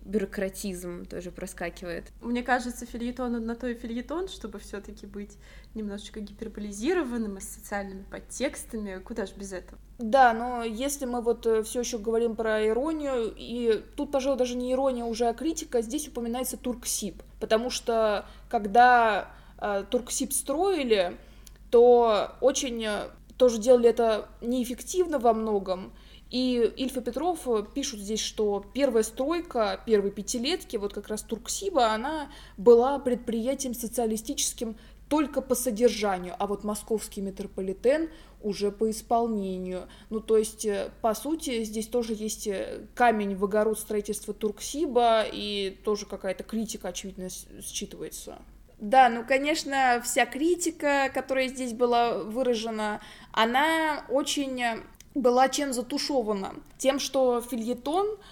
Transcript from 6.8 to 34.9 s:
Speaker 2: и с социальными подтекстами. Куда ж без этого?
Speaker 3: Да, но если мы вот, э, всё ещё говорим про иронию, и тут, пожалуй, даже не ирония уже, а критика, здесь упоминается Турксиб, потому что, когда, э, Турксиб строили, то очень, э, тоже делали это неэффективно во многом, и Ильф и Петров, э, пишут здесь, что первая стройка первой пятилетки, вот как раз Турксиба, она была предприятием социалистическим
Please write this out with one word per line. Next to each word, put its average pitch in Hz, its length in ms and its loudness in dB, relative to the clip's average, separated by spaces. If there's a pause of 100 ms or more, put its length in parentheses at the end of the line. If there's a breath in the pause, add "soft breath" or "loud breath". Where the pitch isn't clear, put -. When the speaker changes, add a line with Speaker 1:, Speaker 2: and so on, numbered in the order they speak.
Speaker 2:
и 190 40 -14
с - 140 -14
социальными 196 480 -10
подтекстами. 208 960 -8
Куда 214 260 -8
ж 190 100 -14
без 196 160 -12
этого? - 280 -14 (180)
Speaker 3:
Да, 240 360 6
но 240 300 -4
если 262 420 -4
мы 240 160 -4
вот, 233 260 0
э, 220 160 4
всё 233 160 -4
ещё 240 180 -4
говорим 226 380 0
про 214 320 0
иронию, 262 680 -2
и 226 480 -2 (120)
тут, 285 160 -4
пожалуй, 269 260 0
даже 247 180 0
не 247 160 -4
ирония 254 340 0
уже, 233 220 0
а 233 60 2
критика, 277 480 -2
здесь 240 260 -6
упоминается 247 500 -6
Турксиб, - 680 -6 (160)
потому 226 320 0
что, 220 540 4 (240 loud breath)
когда, 226 840 6 (280 loud breath)
э, 202 300 -2
Турксиб - 440 -2
строили, 269 840 2 (520 loud breath)
то 233 600 8 (100)
очень, 240 420 2
э, 208 240 -2 (300)
тоже 240 200 6
делали 240 320 8
это 226 380 2 (140)
неэффективно 254 800 -2
во 226 140 6
многом, 202 600 -2 (360 loud breath)
и 247 460 2
Ильф 254 220 -4
и 240 40 -4
Петров, 302 460 -2
э, 220 160 2 (100)
пишут 247 280 -6
здесь, 208 180 -4
что 202 540 -2
первая 240 300 4
стройка 262 840 0
первой 202 260 4
пятилетки, 254 640 -4
вот 202 180 -4
как - 140 -10
раз 214 140 -6
Турксиба, 240 720 0
она 285 360 -4 (280 loud breath)
была 240 420 8
предприятием 247 760 -2
социалистическим 226 1000 -4 (320 loud breath)